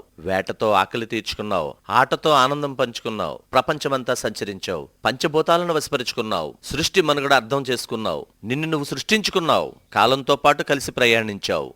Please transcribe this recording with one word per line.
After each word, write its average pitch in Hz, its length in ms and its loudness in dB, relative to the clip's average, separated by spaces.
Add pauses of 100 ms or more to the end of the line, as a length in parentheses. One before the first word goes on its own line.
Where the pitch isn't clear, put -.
(200)
వేటతో 95 520 -2
ఆకలి 101 340 2
తీర్చుకున్నావు, 104 640 -4 (220)
ఆటతో 139 440 2
ఆనందం 139 380 2
పంచుకున్నావు, 113 640 -4 (160)
ప్రపంచమంతా 131 640 0
సంచరించావు, 98 720 -6 (180)
పంచభూతాలను 160 720 0
వశపరుచుకున్నావు, 110 760 -4 (120)
సృష్టి 165 380 -2
మనుగడ 143 320 2
అర్థం 131 340 2
చేసుకున్నావు, 110 560 -4 (200)
నిన్ను 143 280 -4
నువ్వు 143 200 -2
సృష్టించుకున్నావు, 147 800 0 (240)
కాలంతో 131 440 4
పాటు 147 260 2
కలిసి 143 360 -2
ప్రయాణించావు, 107 760 2